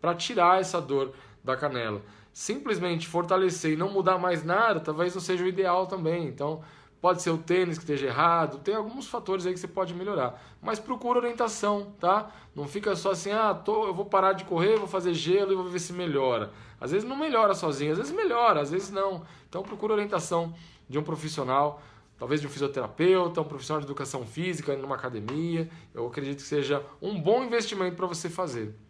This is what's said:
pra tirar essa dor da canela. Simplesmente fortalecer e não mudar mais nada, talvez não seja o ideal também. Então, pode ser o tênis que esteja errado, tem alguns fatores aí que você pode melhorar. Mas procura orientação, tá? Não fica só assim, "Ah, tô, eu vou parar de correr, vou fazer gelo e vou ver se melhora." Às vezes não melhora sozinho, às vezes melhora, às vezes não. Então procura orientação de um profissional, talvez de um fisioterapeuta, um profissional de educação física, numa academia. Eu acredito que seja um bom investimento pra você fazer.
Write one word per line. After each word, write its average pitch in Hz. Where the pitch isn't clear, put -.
pra 175
tirar 180
essa 175
dor 135
da 131
canela. 120
Simplesmente 180
fortalecer 175
e -
não 175
mudar 185
mais 175
nada, 196
talvez 165
não 185
seja 180
o 185
ideal 185
também. 170
Então, 147
pode 175
ser -
o 165
tênis 170
que -
esteja 139
errado, 147
tem 196
alguns 220
fatores 190
aí 185
que 180
você 180
pode 170
melhorar. 175
Mas 214
procura 247
orientação, 220
tá? 202
Não 143
fica 202
só 175
assim, 180
"Ah, 214
tô, 214
eu 190
vou 196
parar 190
de 175
correr, 190
vou 202
fazer 180
gelo 185
e 196
vou 185
ver 180
se 175
melhora." 135
Às 123
vezes 214
não 269
melhora 240
sozinho, 147
às 160
vezes 277
melhora, 233
às 143
vezes 196
não. 196
Então 185
procura 208
orientação 170
de 131
um 151
profissional, 147
talvez 135
de 143
um -
fisioterapeuta, 156
um 151
profissional 147
de 143
educação 135
física, 156
numa 135
academia. 143
Eu 117
acredito 139
que -
seja 143
um 196
bom 214
investimento 208
pra 185
você 170
fazer. 120